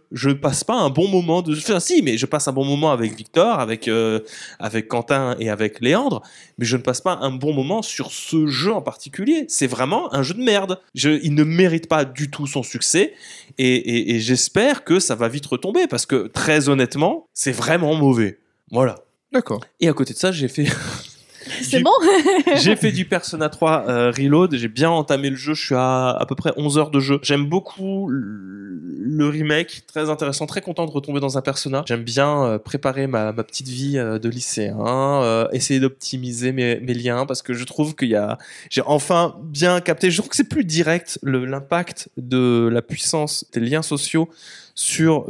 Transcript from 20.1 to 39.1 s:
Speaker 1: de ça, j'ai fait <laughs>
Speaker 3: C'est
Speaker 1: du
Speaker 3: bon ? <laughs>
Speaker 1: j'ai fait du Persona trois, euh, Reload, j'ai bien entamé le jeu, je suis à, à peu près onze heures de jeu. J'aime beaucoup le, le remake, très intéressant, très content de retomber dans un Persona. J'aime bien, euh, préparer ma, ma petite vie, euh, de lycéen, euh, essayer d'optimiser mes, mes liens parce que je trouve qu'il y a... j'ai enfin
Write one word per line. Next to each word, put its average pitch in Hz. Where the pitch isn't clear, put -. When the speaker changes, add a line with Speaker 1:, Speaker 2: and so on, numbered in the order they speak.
Speaker 1:
de -
ça, 185
j'ai 147
fait 147
<laughs> -
Speaker 3:
C'est 262
Speaker 1:
du 247
Speaker 3:
bon ? 311
<laughs> 330
Speaker 1:
j'ai 208
fait -
du 185
Persona 156
trois, 156
euh, 120
Reload, 143
j'ai 117
bien 127
entamé 147
le 135
jeu, 131
je 151
suis -
à, 127
à -
peu -
près -
onze 147
heures 151
de 139
jeu. 139
J'aime 143
beaucoup 190
le, 101
le 147
remake, 151
très 156
intéressant, 151
très 180
content 170
de 156
retomber 143
dans 135
un 131
Persona. 135
J'aime 117
bien, 139
euh, 110
préparer 135
ma, 110
ma 113
petite -
vie, 135
euh, 110
de 113
lycéen, 107
euh, 113
essayer 131
d'optimiser 127
mes, 120
mes 127
liens 120
parce 131
que -
je 123
trouve 151
qu'il 131
y 110
a... 104
j'ai 131
enfin 165